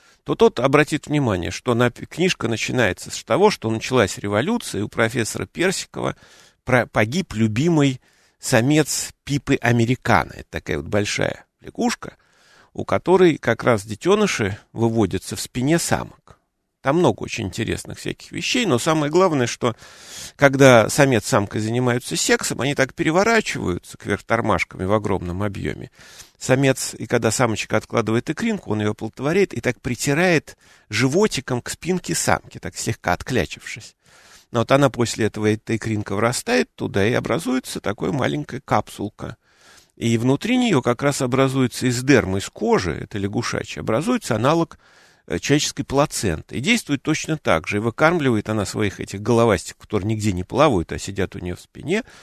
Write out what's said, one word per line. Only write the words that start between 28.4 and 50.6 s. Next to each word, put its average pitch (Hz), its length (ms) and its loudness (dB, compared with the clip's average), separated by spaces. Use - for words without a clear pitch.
он 107 80 -2
ее 107 120 0
оплодотворяет 151 640 -2
и 120 60 -8
так 127 220 -4
притирает 143 760 0
животиком 131 760 0
к - 80 -12
спинке 170 460 -4
самки, - 440 -2
так - 180 -12
слегка - 340 -4
отклячившись. - 840 -6
Но 120 80 0
вот 117 120 2
она 139 180 6
после 117 360 -2
этого, 107 200 -2
эта 107 300 0
икринка 104 400 -4
вырастает 123 600 0
туда, 101 300 0
и 120 80 2
образуется - 640 -2
такая - 320 -4
маленькая 143 500 -4
капсулка. - 760 -6
И 117 220 0
внутри 139 400 0
нее 220 240 2
как 120 220 0
раз 143 180 0
образуется 131 640 0
из 123 160 -2
дермы, 101 360 4
из - 100 -8
кожи, 208 420 0
это - 260 -8
лягушачья, - 640 -4
образуется 156 540 -2
аналог, 147 440 0
э, 85 120 -4
человеческой - 440 0
плаценты. 123 720 -2
И 107 60 -6
действует 143 420 0
точно 156 340 -2
так 82 300 0
же. 104 100 -2
И - 20 0
выкармливает 127 720 0
она 107 160 0
своих 107 340 -4
этих - 220 -8
головастиков, 117 600 2
которые 101 260 -4
нигде 107 240 0
не 90 120 -2
плавают, 110 500 2